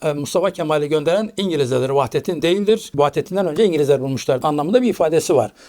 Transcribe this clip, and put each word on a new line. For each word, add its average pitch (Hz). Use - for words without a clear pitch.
e, 156
Mustafa 170
Kemal'i 151
gönderen 165
İngilizlerdir, 135
Vahdettin 139
değildir. 202
Vahdettin'den 160
önce 160
İngilizler 147
bulmuşlar 131
anlamında 156
bir 247
ifadesi 160
var. 110